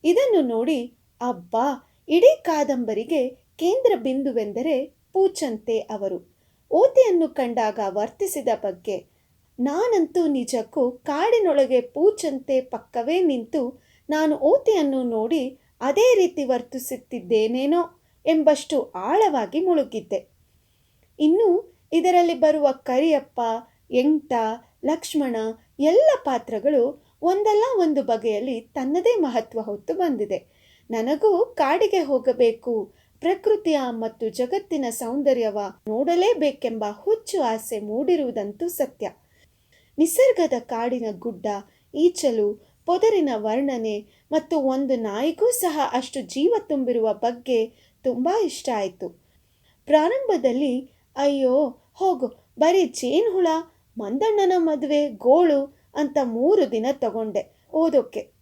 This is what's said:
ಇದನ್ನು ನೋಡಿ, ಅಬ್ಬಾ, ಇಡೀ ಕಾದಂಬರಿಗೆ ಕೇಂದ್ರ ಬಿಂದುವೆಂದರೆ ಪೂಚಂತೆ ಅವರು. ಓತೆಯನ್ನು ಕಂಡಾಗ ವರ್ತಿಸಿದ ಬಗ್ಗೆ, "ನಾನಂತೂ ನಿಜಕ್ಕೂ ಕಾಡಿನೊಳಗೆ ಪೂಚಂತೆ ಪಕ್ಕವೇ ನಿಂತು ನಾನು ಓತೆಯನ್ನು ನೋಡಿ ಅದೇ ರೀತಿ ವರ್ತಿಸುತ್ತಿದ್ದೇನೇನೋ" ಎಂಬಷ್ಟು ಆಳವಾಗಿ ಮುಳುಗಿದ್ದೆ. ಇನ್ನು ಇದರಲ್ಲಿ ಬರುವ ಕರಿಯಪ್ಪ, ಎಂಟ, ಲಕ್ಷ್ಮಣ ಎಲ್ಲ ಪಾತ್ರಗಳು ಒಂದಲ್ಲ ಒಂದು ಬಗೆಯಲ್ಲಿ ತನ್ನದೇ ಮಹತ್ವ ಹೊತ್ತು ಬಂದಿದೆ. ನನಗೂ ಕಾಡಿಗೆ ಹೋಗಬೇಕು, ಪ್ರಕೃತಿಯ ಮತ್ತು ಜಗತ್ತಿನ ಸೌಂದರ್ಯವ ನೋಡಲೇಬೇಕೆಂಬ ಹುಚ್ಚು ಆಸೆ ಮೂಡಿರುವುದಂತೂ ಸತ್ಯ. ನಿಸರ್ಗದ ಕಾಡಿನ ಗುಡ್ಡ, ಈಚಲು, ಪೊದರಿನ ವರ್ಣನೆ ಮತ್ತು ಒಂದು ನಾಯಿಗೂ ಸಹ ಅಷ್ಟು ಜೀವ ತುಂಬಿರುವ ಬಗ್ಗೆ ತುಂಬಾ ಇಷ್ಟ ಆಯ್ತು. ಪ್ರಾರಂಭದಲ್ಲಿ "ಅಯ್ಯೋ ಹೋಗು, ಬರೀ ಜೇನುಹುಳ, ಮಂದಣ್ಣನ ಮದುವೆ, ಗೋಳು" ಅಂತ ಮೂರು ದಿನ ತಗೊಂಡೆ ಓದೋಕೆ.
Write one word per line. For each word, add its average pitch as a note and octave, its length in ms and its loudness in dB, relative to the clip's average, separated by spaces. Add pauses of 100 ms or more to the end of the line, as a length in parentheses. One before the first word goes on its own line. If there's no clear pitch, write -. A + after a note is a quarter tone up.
ಇದನ್ನು G#4 360 4
ನೋಡಿ, B3 540 -2 (340)
ಅಬ್ಬಾ, B3 680 -4 (120)
ಇಡೀ A4 340 6
ಕಾದಂಬರಿಗೆ B3+ 880 -2
ಕೇಂದ್ರ G#4 640 0
ಬಿಂದುವೆಂದರೆ B3+ 1040 -4 (120)
ಪೂಚಂತೆ C#4 640 -2
ಅವರು. G3 640 -8 (300)
ಓತೆಯನ್ನು G#4 580 4
ಕಂಡಾಗ A3+ 600 -2
ವರ್ತಿಸಿದ B3+ 600 -4 (140)
ಬಗ್ಗೆ, F#3+ 440 -8 (540)
"ನಾನಂತೂ E4+ 640 0
ನಿಜಕ್ಕೂ B3+ 640 -2
ಕಾಡಿನೊಳಗೆ C#4+ 920 2
ಪೂಚಂತೆ C#4 800 0
ಪಕ್ಕವೇ C4 600 -4
ನಿಂತು C4 600 -2 (280)
ನಾನು D4+ 280 0
ಓತೆಯನ್ನು D#4 640 2
ನೋಡಿ B3 560 -2 (220)
ಅದೇ G#4 340 4
ರೀತಿ F4 300 0
ವರ್ತಿಸುತ್ತಿದ್ದೇನೇನೋ" B3 1600 -2 (240)
ಎಂಬಷ್ಟು D4+ 560 2
ಆಳವಾಗಿ C#4 760 0
ಮುಳುಗಿದ್ದೆ. C#4+ 680 -2 (880)
ಇನ್ನು F4+ 600 2 (140)
ಇದರಲ್ಲಿ F4 420 4
ಬರುವ D4+ 380 2
ಕರಿಯಪ್ಪ, C4+ 680 -2 (500)
ಎಂಟ, D4 420 2 (520)
ಲಕ್ಷ್ಮಣ C#4+ 520 -2 (420)
ಎಲ್ಲ G4 320 6 (140)
ಪಾತ್ರಗಳು B3 800 0 (180)
ಒಂದಲ್ಲ G#4 420 2 (120)
ಒಂದು D#4 260 2
ಬಗೆಯಲ್ಲಿ A3+ 580 -2
ತನ್ನದೇ F4 560 0
ಮಹತ್ವ A3+ 460 -2
ಹೊತ್ತು G#3+ 320 -6
ಬಂದಿದೆ. A3+ 680 -4 (300)
ನನಗೂ D#4 540 2
ಕಾಡಿಗೆ F4+ 560 0
ಹೋಗಬೇಕು, B3 960 0 (260)
ಪ್ರಕೃತಿಯ F#4+ 680 0
ಮತ್ತು A3+ 400 -6
ಜಗತ್ತಿನ C#4 640 -4
ಸೌಂದರ್ಯವ A#3+ 680 -2 (300)
ನೋಡಲೇಬೇಕೆಂಬ C#4+ 1040 0
ಹುಚ್ಚು G4+ 520 -4
ಆಸೆ A3 380 -4
ಮೂಡಿರುವುದಂತೂ A#3+ 880 -2
ಸತ್ಯ. C4 420 -6 (880)
ನಿಸರ್ಗದ F4 600 2
ಕಾಡಿನ A#3+ 460 -4 (140)
ಗುಡ್ಡ, G#3+ 280 -8 (480)
ಈಚಲು, B3 600 0 (320)
ಪೊದರಿನ F4+ 480 2
ವರ್ಣನೆ A3 640 -4 (320)
ಮತ್ತು D#4 280 0
ಒಂದು C4 360 0
ನಾಯಿಗೂ C4 540 -2
ಸಹ E4 300 -2 (120)
ಅಷ್ಟು C4 280 -4
ಜೀವ D4 340 -6 (140)
ತುಂಬಿರುವ A#3+ 460 -2
ಬಗ್ಗೆ A#3+ 520 -4 (360)
ತುಂಬಾ C4 420 -2
ಇಷ್ಟ - 300 -8
ಆಯ್ತು. F#3+ 340 -6 (760)
ಪ್ರಾರಂಭದಲ್ಲಿ D4 1040 0 (260)
"ಅಯ್ಯೋ C4+ 520 2 (260)
ಹೋಗು, D#4+ 320 -2 (320)
ಬರೀ E4 280 4
ಜೇನುಹುಳ, F4+ 600 0 (520)
ಮಂದಣ್ಣನ F#4 580 0
ಮದುವೆ, D4 520 0
ಗೋಳು" C#4 680 2 (160)
ಅಂತ C#4+ 280 -2
ಮೂರು C4 480 2
ದಿನ A3+ 220 -2
ತಗೊಂಡೆ A3 800 -6
ಓದೋಕೆ. D#4 680 -2